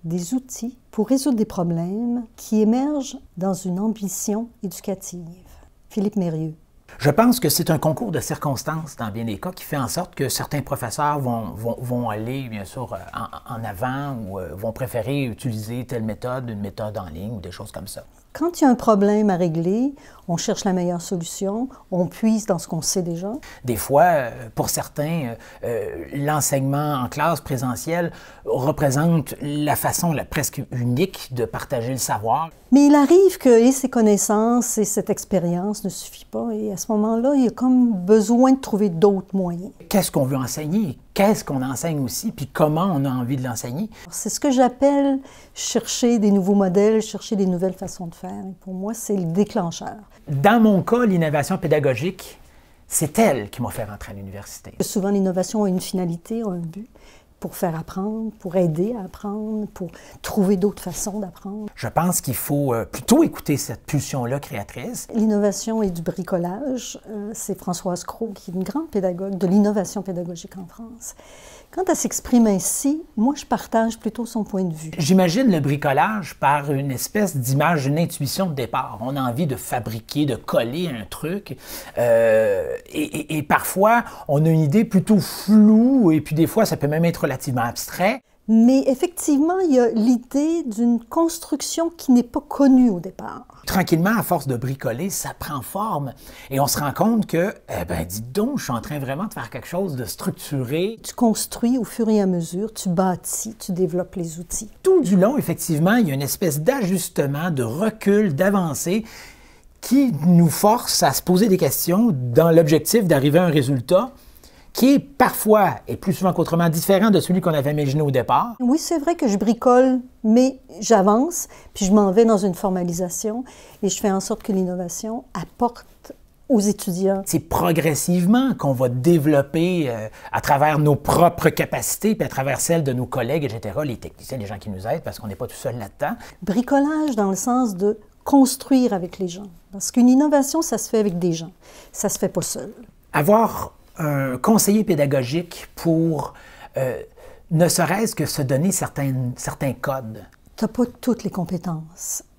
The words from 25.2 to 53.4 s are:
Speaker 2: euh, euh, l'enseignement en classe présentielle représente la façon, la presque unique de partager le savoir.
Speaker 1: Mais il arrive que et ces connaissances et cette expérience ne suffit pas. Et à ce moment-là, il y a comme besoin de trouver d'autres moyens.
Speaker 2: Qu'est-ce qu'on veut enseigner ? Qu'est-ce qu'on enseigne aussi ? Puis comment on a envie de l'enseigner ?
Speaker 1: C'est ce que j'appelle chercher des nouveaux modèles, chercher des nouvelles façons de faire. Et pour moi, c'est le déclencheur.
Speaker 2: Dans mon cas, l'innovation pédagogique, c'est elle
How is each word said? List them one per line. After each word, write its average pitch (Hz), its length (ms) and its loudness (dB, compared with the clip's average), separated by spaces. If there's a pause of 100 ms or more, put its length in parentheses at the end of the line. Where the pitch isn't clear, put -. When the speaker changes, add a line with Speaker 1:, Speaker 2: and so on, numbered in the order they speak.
Speaker 2:
euh, 113 60 -8 (280)
euh, 110 500 -6
l'enseignement 143 800 -2
en 123 120 -4
classe 151 340 -2
présentielle 156 680 -4 (340)
représente 139 960 0
la 147 340 -2
façon, 165 380 -2
la 123 100 -4
presque - 380 -4 (100)
unique 123 640 -2
de 117 120 -2
partager 117 460 -6
le 135 60 -4
savoir. 117 520 -2 (220)
Speaker 1:
Mais 285 140 8
il 294 100 8
arrive 349 420 6
que - 120 4
et 240 240 8
ces 262 160 -2
connaissances 220 880 2
et 214 80 2
cette - 240 -4
expérience 175 760 -2
ne 196 60 -4
suffit - 340 -14
pas. 226 300 -6
Et 214 180 -4
à 190 60 -8
ce - 160 -10
moment-là, 226 420 2
il 262 80 4
y 240 60 4
a - 20 -6
comme 254 400 4
besoin 220 600 4
de 262 80 2
trouver 208 260 0
d'autres 190 480 2
moyens. 180 360 -4 (180)
Speaker 2:
Qu'est-ce 185 200 2
qu'on 147 140 0
veut 131 140 -2
enseigner ? 151 600 -4 (160)
Qu'est-ce 202 300 2
qu'on 135 180 -4
enseigne 139 380 -4
aussi ? 135 320 -4
Puis - 160 -10
comment 160 480 2
on 139 80 0
a 139 60 0
envie 127 260 -2
de 127 80 -4
l'enseigner ? 127 460 -6 (200)
Speaker 1:
C'est - 200 -8
ce - 100 -6
que 294 120 0
j'appelle 269 680 2 (340)
chercher - 640 -2
des 208 140 4
nouveaux 196 240 2
modèles, 202 460 4
chercher 214 340 -6
des 196 100 2
nouvelles 185 280 0
façons 185 340 -12
de 170 80 -14
faire. 185 160 -14
Et 190 300 -12
pour 190 120 -12
moi, 196 200 -6
c'est 208 240 -4
le 185 80 -2
déclencheur. 190 720 -2 (320)
Speaker 2:
Dans 202 320 4
mon 208 200 6
cas, 240 240 2
l'innovation 165 520 2
pédagogique, 147 840 -2 (480)
c'est - 320 -2
elle 131 300 2